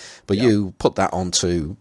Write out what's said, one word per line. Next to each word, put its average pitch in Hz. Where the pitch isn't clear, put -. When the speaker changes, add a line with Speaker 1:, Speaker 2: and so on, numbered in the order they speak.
Speaker 1:
But -
Speaker 2:
Yeah. 120
Speaker 1:
you 104
put -
that 95
onto, 87